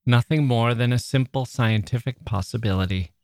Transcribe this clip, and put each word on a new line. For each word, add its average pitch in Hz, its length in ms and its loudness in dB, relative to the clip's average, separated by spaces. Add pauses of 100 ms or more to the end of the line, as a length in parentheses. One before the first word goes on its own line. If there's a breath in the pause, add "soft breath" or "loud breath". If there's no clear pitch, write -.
nothing 127 400 2
more 120 280 2
than 120 180 0
a 120 80 0
simple 131 460 -2
scientific 117 800 -2
possibility." 95 880 -2 (100)